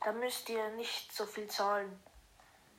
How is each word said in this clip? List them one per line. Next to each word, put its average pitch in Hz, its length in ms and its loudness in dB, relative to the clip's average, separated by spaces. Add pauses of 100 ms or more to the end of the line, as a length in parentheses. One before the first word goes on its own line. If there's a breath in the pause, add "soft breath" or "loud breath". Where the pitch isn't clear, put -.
dann 220 180 2
müsst 247 300 -2
ihr 220 220 2
nicht 233 420 -4
so 208 140 -2
viel 208 220 -6
zahlen. 202 540 2 (760 loud breath)